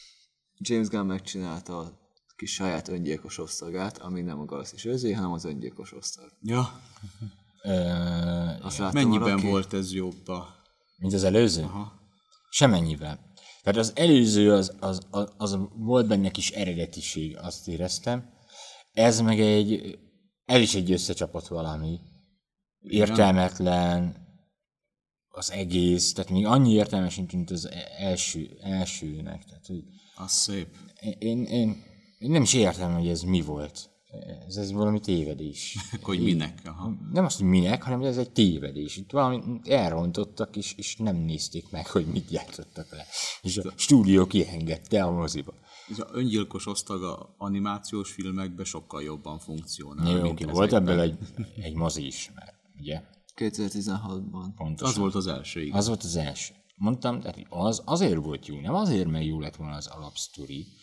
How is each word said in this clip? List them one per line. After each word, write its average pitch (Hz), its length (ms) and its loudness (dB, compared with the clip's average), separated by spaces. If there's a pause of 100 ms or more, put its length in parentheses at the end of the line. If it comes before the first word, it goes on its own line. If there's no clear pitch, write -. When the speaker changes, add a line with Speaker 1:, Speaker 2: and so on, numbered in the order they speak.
(580)
Speaker 1:
James 113 300 0
Gunn 104 180 -2
megcsinálta 90 720 -6
a 82 200 -12 (380)
kis - 160 -10
saját 90 360 -4
öngyilkos 82 500 -6
osztagát, 87 600 -8
ami 90 220 -6
nem 80 200 -6
a 73 40 -8
Galaxis 71 400 -12
őrzői, 120 280 -2
hanem 92 200 -2
az 82 120 -6
öngyilkos 65 480 -10
osztag. - 480 -14
Speaker 2:
Ja. 120 400 -2 (840)
Speaker 3:
Ö, 196 100 -4
Speaker 1:
Azt 170 1000 -2
Speaker 3:
igen. 101 120 -4
Speaker 1:
láttam 92 60 -2
Speaker 2:
Mennyiben 117 360 4
Speaker 1:
valaki? 98 180 2
Speaker 2:
volt 98 260 0
ez 95 200 -4
jobb 90 360 -6
a 90 260 -10 (420)
Speaker 3:
Mint 95 160 -2
az 95 120 2
előző? 95 380 6
Speaker 2:
Aha. 101 300 -8 (580)
Speaker 3:
Semennyivel. 80 760 2 (380)
Tehát 104 180 2
az 113 160 0
előző, 110 560 8
az, 95 280 4
az, 95 200 -2 (100)
az, 101 260 -4
az 98 220 -2 (180)
volt 113 300 4
benne 98 240 4
kis - 200 -4
eredetiség, 82 840 -6
azt - 320 -12
éreztem. 92 640 -4 (640)
Ez 113 280 6
meg 110 200 6
egy, 107 580 4 (460)
ez 123 160 8
is 104 140 4
egy 92 180 2
összecsapott 85 540 -2
valami. 80 520 -4 (840)
Speaker 2:
Igen. 104 280 2
Speaker 3:
Értelmetlen 90 1160 4 (1040)
az - 220 -8
egész, 90 640 2
tehát 95 180 -6
még 98 160 4
annyi 123 260 6
értelme 101 360 4
sincs, 90 240 -6
mint 90 180 -4
az 87 200 -6
e-, 85 180 -14 (100)
első, 90 640 -4
elsőnek. 80 840 -6
Tehát, - 220 -20
hogy 90 160 -10 (340)
Speaker 2:
Az 95 160 -8
szép. 95 360 -2 (500)
Speaker 3:
én, 117 260 -2
én, 110 380 0 (360)
én 127 120 -4
nem 160 120 6
is 120 120 4
értem, 90 400 2
hogy 85 140 0
ez 82 140 -2
mi 90 180 2
volt. 73 500 -8 (560)
Ez, 95 100 -12
ez 98 160 -6
valami 104 280 2
tévedés. 78 840 -4
Speaker 2:
<laughs> - 180 -12
Hogy 98 160 -2
Speaker 3:
Én - 40 0
Speaker 2:
minek, 82 420 0
aha. 85 260 -8 (220)
Speaker 3:
Nem 185 120 2
azt, - 140 -2
hogy 98 80 2
minek, 92 360 4
hanem 127 160 -2
hogy 135 100 0
ez 123 80 -2
egy 123 160 -2
tévedés. 73 640 2
Itt 95 140 -14
valamit 123 580 0
elrontottak, 92 880 0
és, - 180 -6
és - 220 -8
nem 107 200 0
nézték 80 540 -4
meg, 78 160 -8
hogy 82 200 0
mit - 240 -4
játszottak - 640 -10
le. 76 140 -16 (360)
És 95 140 -4
a 92 200 -4
stúdió 95 500 8
kiengedte 85 800 0
a 87 60 0
moziba. 78 440 -4 (360)
Speaker 2:
Ez 104 80 -10
a - 140 -10
öngyilkos 107 540 -2
osztag 98 360 -6
a - 360 -10
animációs 101 720 -6
filmekben 95 520 -6
sokkal 76 380 -10
jobban 76 360 -10
funkcionál, 78 800 -6
Speaker 3:
Jó, 90 60 2
Speaker 2:
mint 82 180 -2
Speaker 3:
oké, 85 40 -4
volt 90 280 2
Speaker 2:
ezekben. 92 260 4
Speaker 3:
ebből 85 60 4
egy, 82 140 -2 (460)
egy 78 100 -8
mozi 80 320 -2
is, - 280 -12
mert - 200 -20 (240)
ugye? 147 240 -8 (320)
Speaker 1:
Kétezer-tizenhatban. 101 1200 -6
Speaker 3:
Pontosan. 80 400 -6
Speaker 2:
Az 107 40 -2
volt 98 160 0
az 95 120 -2
első, 73 360 -6
igen. 76 140 -4
Speaker 3:
Az 101 100 2
volt 113 160 -2
az 85 140 -4
első. 73 380 -6 (220)
Mondtam, 123 440 -2
tehát, 92 140 -10
hogy - 140 -18
az 98 360 -2
azért 131 380 2
volt 73 240 -8
jó, 71 140 -12
nem 98 140 -4
azért, 127 340 2
mert 78 160 0
jó 78 160 -4
lett 76 160 -10
volna 76 200 -10
az 76 100 -12
alapsztori, 135 800 -12 (160)